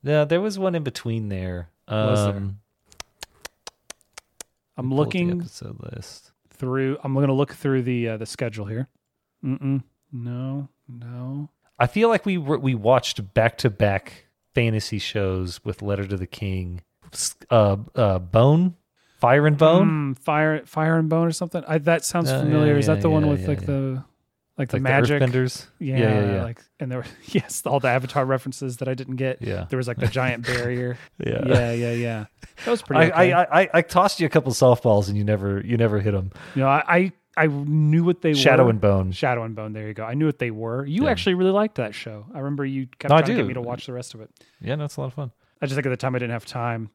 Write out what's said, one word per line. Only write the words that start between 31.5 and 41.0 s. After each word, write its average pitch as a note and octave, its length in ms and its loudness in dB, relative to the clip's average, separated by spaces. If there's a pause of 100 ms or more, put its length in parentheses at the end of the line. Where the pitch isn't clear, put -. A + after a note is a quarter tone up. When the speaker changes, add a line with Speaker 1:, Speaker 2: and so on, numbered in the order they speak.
Speaker 2:
yeah, A#2+ 200 -2
yeah. A#2 320 -4 (400)
That A#3 60 -2
was A#3 120 -2
pretty D#3 200 2
Speaker 1:
I, E3 40 6
Speaker 2:
okay. F3 260 4
Speaker 1:
I, F3 100 4
I, E3 200 4
I, F#3 120 2
I E3 80 6
tossed F3+ 380 2
you E3 60 2
a C#3 40 0
couple C3+ 220 2
softballs A2+ 560 4
and G2+ 100 -2
you G#2 60 -2
never, G2+ 360 0
you A#2 160 -2
never A2 220 2
hit G2+ 160 0
'em. F#2+ 160 -2 (240)
Speaker 2:
No, C3+ 140 2
I, C#3+ 180 4
I, F3+ 260 2 (240)
I D#3+ 120 4
knew D3+ 560 2
what F3 160 2
they D#3+ 140 2
Speaker 1:
Shadow C3+ 300 6
Speaker 2:
were. A#2+ 60 6
Speaker 1:
and G#2+ 100 2
Bone. F#2+ 320 4
Speaker 2:
Shadow B2 300 -2
and A2+ 140 -8
Bone. G#2+ 160 -10
There G#2+ 160 -10
you G#2+ 60 -10
go. A2 100 -8
I A#2 100 -8
knew D3+ 120 0
what D3 120 -2
they A#2+ 140 -4
were. A2+ 340 -6
You F3 180 -2